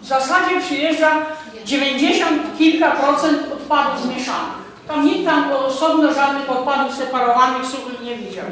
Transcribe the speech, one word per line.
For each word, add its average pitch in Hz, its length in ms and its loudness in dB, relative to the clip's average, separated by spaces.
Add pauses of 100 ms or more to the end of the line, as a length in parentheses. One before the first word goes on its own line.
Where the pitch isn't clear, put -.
W - 40 -18
zasadzie 359 540 2
przyjeżdża 311 520 2 (520)
dziewięćdziesiąt 285 760 0 (160)
kilka 320 320 4
procent 294 640 0
odpadów 277 500 0
zmieszanych. - 600 -6 (260)
Tam 294 160 0
nikt 339 220 2
tam 294 260 2
osobno 302 640 2
żadnych 277 360 0
odpadów 254 440 -2
separowanych, 254 720 0
suchych 254 340 -10
nie 240 140 -8
widział. 190 380 -10